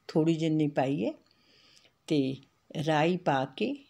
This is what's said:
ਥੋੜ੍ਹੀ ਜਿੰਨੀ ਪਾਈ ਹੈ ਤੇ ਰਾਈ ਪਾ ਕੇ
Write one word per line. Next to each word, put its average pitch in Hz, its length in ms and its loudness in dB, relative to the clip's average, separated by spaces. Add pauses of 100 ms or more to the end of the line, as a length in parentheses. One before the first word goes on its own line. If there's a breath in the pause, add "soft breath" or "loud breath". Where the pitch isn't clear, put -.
ਥੋੜ੍ਹੀ 165 280 2
ਜਿੰਨੀ 156 320 0
ਪਾਈ 147 380 -2
ਹੈ 311 80 -4 (920 soft breath)
ਤੇ 135 280 0 (500)
ਰਾਈ 160 320 2
ਪਾ 139 280 0
ਕੇ 240 300 -4 (140)